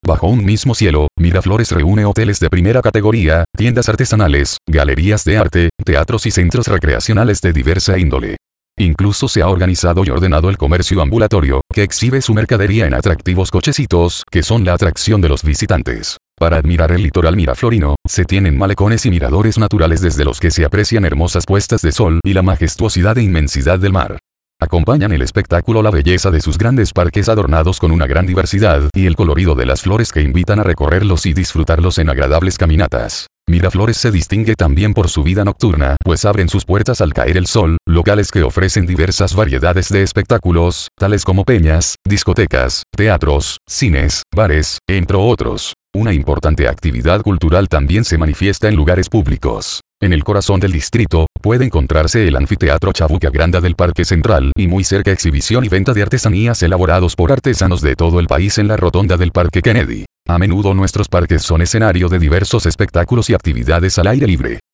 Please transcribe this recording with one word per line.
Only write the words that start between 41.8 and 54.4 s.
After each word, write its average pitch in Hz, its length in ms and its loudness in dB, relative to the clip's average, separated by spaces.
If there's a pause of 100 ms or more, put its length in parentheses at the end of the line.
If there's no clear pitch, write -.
discotecas, 87 760 0 (120)
teatros, 82 600 0 (100)
cines, 78 560 0 (100)
bares, 78 540 0
entre 95 300 0
otros. 110 560 -2 (220)
Una 107 180 0
importante 73 540 0
actividad 73 540 -2
cultural 90 460 0
también 87 380 0
se 85 120 -2
manifiesta 85 520 0
en 107 60 0
lugares 90 340 2
públicos. 69 720 -2 (200)
En 98 100 2
el 78 120 0
corazón 98 360 0
del 92 120 0
distrito, 82 560 0 (140)
puede 123 240 0
encontrarse 78 640 0
el 71 80 0
Anfiteatro 78 580 0
Chabuca 80 360 0
Granda 82 320 0
del 87 140 0
Parque 87 280 0
Central 80 540 0